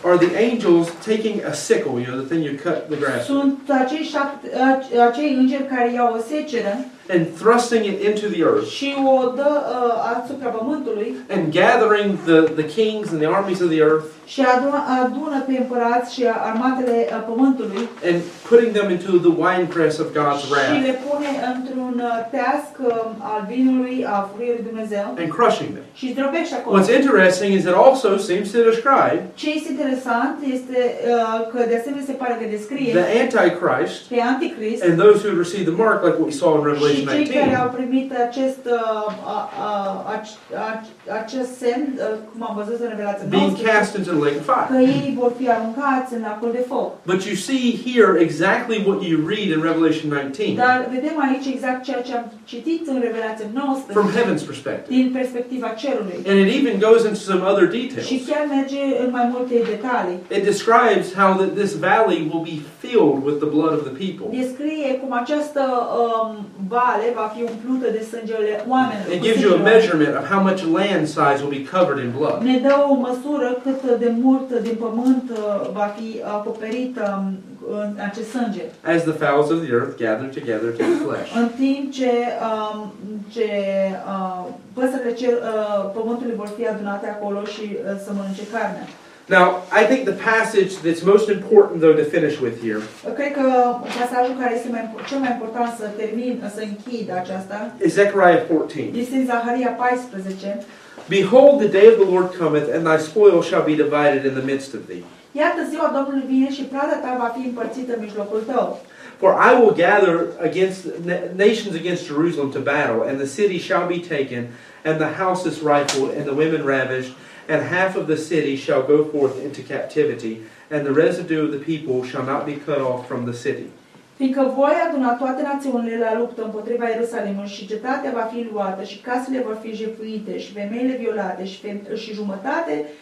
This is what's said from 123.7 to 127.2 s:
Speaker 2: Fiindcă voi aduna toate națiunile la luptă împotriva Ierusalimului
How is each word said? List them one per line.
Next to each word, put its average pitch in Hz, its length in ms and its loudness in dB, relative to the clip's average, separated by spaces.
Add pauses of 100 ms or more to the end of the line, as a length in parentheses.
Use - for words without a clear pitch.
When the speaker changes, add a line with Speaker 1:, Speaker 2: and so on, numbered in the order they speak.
Speaker 2:
Fiindcă 262 400 0
voi 285 180 4 (140)
aduna 262 240 0 (100)
toate 262 200 -2
națiunile 254 640 -4
la 226 120 0
luptă 240 260 -4
împotriva 226 440 -4
Ierusalimului 202 680 -4